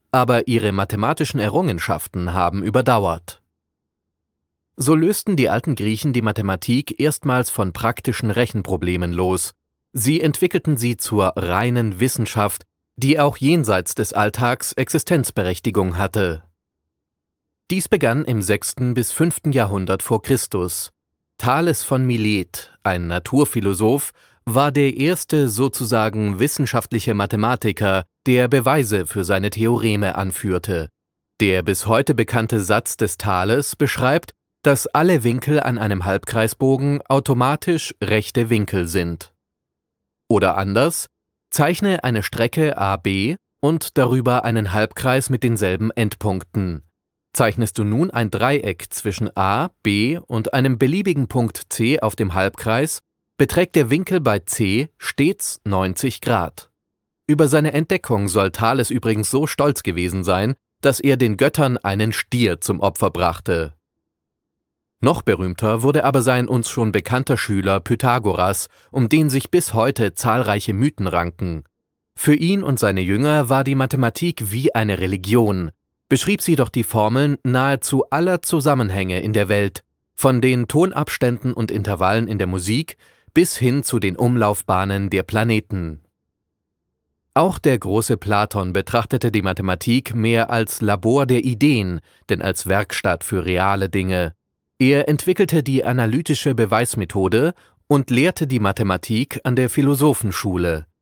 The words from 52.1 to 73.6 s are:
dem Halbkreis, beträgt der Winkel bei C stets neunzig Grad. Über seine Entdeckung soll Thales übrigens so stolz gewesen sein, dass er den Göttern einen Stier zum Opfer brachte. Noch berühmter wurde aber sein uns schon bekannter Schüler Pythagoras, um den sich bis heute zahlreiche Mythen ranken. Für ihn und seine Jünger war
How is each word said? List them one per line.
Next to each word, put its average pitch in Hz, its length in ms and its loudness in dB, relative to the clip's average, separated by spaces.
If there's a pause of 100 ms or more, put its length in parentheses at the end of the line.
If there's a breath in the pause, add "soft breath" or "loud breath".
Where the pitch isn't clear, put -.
dem 98 180 -2
Halbkreis, 110 680 -2 (360)
beträgt 170 400 2
der 131 140 4
Winkel 180 300 0
bei 117 180 2
C 107 580 -2
stets - 680 -2
neunzig 95 580 -2
Grad. 98 480 -2 (560)
Über 151 220 4
seine 151 260 2
Entdeckung 143 540 0
soll 95 220 2
Thales 113 400 0
übrigens 113 400 -2
so 143 160 2
stolz 147 360 0
gewesen 90 420 -2
sein, 98 300 0 (260)
dass 139 200 2
er 135 160 4
den 117 200 2
Göttern 143 400 2
einen 107 360 -2
Stier 107 480 0
zum 95 200 -4
Opfer 98 300 2
brachte. 85 640 -2 (1300)
Noch 127 200 2
berühmter 104 600 0
wurde 139 220 2
aber 127 180 2
sein 123 260 2
uns 120 220 -2
schon 113 220 0
bekannter 127 440 0
Schüler 98 440 0
Pythagoras, 104 880 0 (220 soft breath)
um 123 200 0
den 156 180 4
sich 135 220 -2
bis - 240 0
heute 113 400 0
zahlreiche 110 580 0
Mythen 107 340 0
ranken. 87 580 -4 (500)
Für - 200 2
ihn 175 280 0
und 131 160 -2
seine 98 240 0
Jünger 127 480 0
war 135 120 2